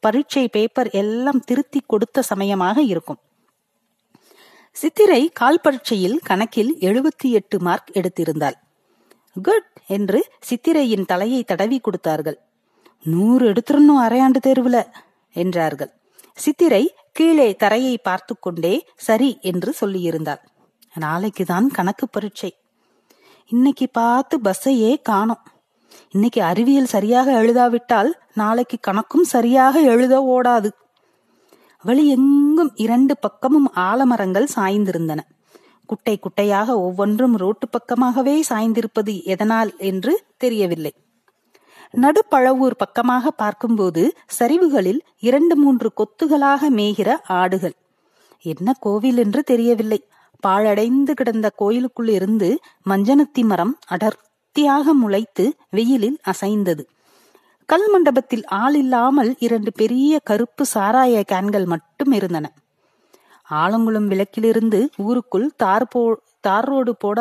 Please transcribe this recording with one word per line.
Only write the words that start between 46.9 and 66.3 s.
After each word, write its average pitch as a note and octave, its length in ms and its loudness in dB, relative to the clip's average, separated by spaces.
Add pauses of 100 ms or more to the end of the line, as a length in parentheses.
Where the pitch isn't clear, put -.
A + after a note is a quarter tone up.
ஆடுகள். F#3 460 -2 (680)
என்ன F3+ 380 -4
கோவில் G#3+ 380 -2
என்று A#3 240 0
தெரியவில்லை. A#3 580 0 (400)
பாழடைந்து G#3+ 760 0
கிடந்த A3 360 -2
கோயிலுக்குள் A#3 580 -4
இருந்து G3 400 0 (380)
மஞ்சனத்தி A#3+ 580 2
மரம் G3+ 420 0
அடர்த்தியாக C#4 1080 -2
முளைத்து G#3+ 520 0 (240)
வெயிலில் A#3 520 0
அசைந்தது. F#3+ 600 -2 (840)
கல் F#4+ 240 0
மண்டபத்தில் C4+ 560 2
ஆள் A#3 280 -2
இல்லாமல் B3+ 640 2
இரண்டு A3+ 340 -2
பெரிய C4 460 0
கருப்பு A#3 560 -2
சாராய A3+ 540 2
கேன்கள் G3 360 -2
மட்டும் F3 480 -4
இருந்தன. F3 400 -4 (960)
ஆலங்குளம் G#3+ 560 0
விளக்கிலிருந்து G#3+ 760 0 (140)
ஊருக்குள் A3+ 600 -4
தார் A3 380 0
போ-, A3+ 280 -2 (180)